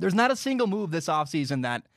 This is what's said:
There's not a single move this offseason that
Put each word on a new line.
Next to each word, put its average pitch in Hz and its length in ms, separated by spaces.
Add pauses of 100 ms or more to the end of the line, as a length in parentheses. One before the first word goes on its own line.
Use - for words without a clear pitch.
There's 180 140
not 233 160
a 254 60
single 247 320
move 196 240
this 165 140
offseason 143 560
that 120 240 (100)